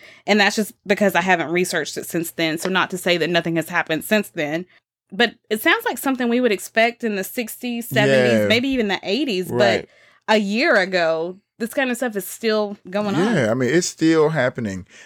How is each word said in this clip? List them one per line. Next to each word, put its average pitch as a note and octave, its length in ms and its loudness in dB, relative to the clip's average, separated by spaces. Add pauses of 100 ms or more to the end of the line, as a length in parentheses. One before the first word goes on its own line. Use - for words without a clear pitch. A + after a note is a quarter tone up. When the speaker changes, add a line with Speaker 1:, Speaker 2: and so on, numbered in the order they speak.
(260)
Speaker 1:
And G#3 140 0
that's G3+ 160 2
just G#3 160 -4 (160)
because G3 260 2
I F3 60 2
haven't E3+ 320 2
researched F3 440 -2
it - 100 -8
since E3 260 -4
then. D#3+ 260 -2
So F#3 100 -4
not F3+ 220 0
to F#3 80 -8
say F3 200 0
that D#3+ 120 0
nothing E3+ 260 0
has D#3+ 120 -2
happened E3 340 -2
since G#3+ 280 0
then. D#3+ 360 -6 (460)
But A3 220 0 (160)
it G#3+ 120 -2
sounds G4 220 0
like G4 140 -4
something B3+ 300 -2
we A#3+ 120 2
would B3 120 2
expect A3+ 520 -2
in A3 100 -2
the F#3+ 80 -4
sixties, A#3 640 -8
seventies, C3 540 4
Speaker 2:
Yeah. G#2+ 80 2
Speaker 1:
maybe A#3+ 220 2
even A#3+ 180 0
the F#3+ 160 -2
eighties. G3+ 440 -2
Speaker 2:
Right. A#2+ 380 2 (400)
Speaker 1:
But A3 80 4
a A3 40 4
year A3 400 2
ago, F3 580 0 (220)
this A3 140 -6
kind C4 180 0
of A#3+ 60 -2
stuff A#3+ 200 -4
is G3 100 -4
still G#3+ 500 -2 (140)
going G3+ 240 -2
on. G#3 200 2
Speaker 2:
Yeah, A#2+ 160 2
I A2+ 40 2
mean, B2 180 0
it's F3 140 2
still D#3+ 440 2
happening. A#2+ 560 -2 (200)